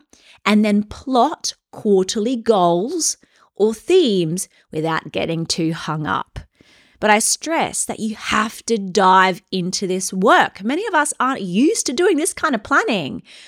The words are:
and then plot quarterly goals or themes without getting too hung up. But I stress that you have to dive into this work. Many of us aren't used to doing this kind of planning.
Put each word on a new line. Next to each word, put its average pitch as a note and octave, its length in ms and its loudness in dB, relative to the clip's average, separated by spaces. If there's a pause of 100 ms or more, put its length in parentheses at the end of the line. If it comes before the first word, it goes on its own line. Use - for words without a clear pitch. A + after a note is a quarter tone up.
(460)
and G#3+ 200 4
then G#3 180 2
plot C4 680 -2 (180)
quarterly G3+ 640 0
goals A3 800 2 (380)
or G#3+ 180 2
themes G3+ 760 0 (240)
without D#3 400 -4
getting E3 340 -4
too E3 280 -2
hung D#3 320 -6
up. - 340 -6 (600)
But G#3+ 100 2
I G#3+ 100 4
stress - 640 -4
that - 140 -10
you A3 160 -6
have - 520 -4
to A3+ 100 0
dive F#3+ 640 4 (100)
into F#3 360 -4
this F#3 260 -4
work. A3 500 2
Many D4 220 -4
of G#4+ 80 -4
us D4+ 260 0
aren't B3+ 220 -2
used G#3 460 0
to C#4+ 60 -4
doing F4 240 2
this D#4+ 160 -2
kind E4 200 -2
of G#3+ 100 -2
planning. A#3 600 -2 (240)